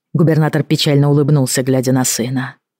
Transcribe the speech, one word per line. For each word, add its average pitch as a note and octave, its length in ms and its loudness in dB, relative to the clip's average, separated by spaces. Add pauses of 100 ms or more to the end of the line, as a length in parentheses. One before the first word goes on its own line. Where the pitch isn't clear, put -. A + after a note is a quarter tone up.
(140)
Губернатор D3+ 500 0
печально D3 480 0
улыбнулся, C#3+ 500 0
глядя C3 300 0
на C3 140 0
сына. B2+ 500 -6 (240)